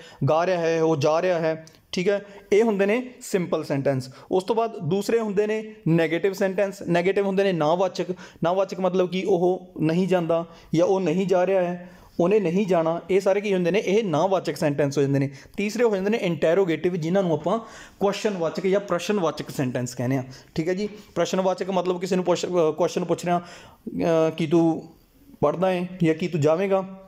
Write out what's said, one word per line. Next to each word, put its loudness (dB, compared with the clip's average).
ਗਾ 2
ਰਿਹਾ 0
ਹੈ, 0
ਉਹ 2
ਜਾ 2
ਰਿਹਾ 2
ਹੈ। -4
ਠੀਕ -2
ਹੈ, 0
ਇਹ 6
ਹੁੰਦੇ 2
ਨੇ -2
ਸਿੰਪਲ -2
ਸੈਂਟੈਂਸ। -2
ਉਸ 0
ਤੋਂ -2
ਬਾਅਦ -2
ਦੂਸਰੇ 0
ਹੁੰਦੇ -2
ਨੇ -6
ਨੈਗੇਟਿਵ 2
ਸੈਂਟੈਂਸ। -2
ਨੈਗੇਟਿਵ 0
ਹੁੰਦੇ 2
ਨੇ 2
ਨਾਵਾਚਕ। 0
ਨਾਵਾਚਕ 0
ਮਤਲਬ 0
ਕਿ -4
ਉਹ 0
ਨਹੀਂ 2
ਜਾਂਦਾ 0
ਜਾਂ 4
ਉਹ 2
ਨਹੀਂ 0
ਜਾ 2
ਰਿਹਾ 2
ਹੈ, -6
ਉਹਨੇ 4
ਨਹੀਂ 0
ਜਾਣਾ। 2
ਇਹ 4
ਸਾਰੇ 2
ਕੀ 0
ਹੁੰਦੇ 0
ਨੇ? 2
ਇਹ 2
ਨਾਵਾਚਕ 0
ਸੈਂਟੈਂਸ 0
ਹੋ 4
ਜਾਂਦੇ 2
ਨੇ। 0
ਤੀਸਰੇ 0
ਹੋ 2
ਜਾਂਦੇ 0
ਨੇ 0
ਇੰਟਰੋਗੇਟਿਵ, 2
ਜਿਨ੍ਹਾਂ 0
ਨੂੰ 0
ਆਪਾਂ 0
ਕੁਐਸਚਨਵਾਚਕ -2
ਜਾਂ 2
ਪ੍ਰਸ਼ਨਵਾਚਕ -2
ਸੈਂਟੈਂਸ -4
ਕਹਿੰਦੇ -2
ਆ। -4
ਠੀਕ -4
ਹੈ 0
ਜੀ, -4
ਪ੍ਰਸ਼ਨਵਾਚਕ -2
ਮਤਲਬ -2
ਕਿਸੇ -2
ਨੂੰ 0
ਪੁੱਛ-, 0
ਅ, 2
ਕੁਐਸਚਨ -2
ਪੁੱਛ -2
ਰਿਹਾ, 0
ਅ, -2
"ਕੀ -4
ਤੂੰ 2
ਪੜ੍ਹਦਾ 2
ਹੈ?" -2
ਜਾਂ 4
"ਕੀ -4
ਤੂੰ -4
ਜਾਵੇਂਗਾ?" 0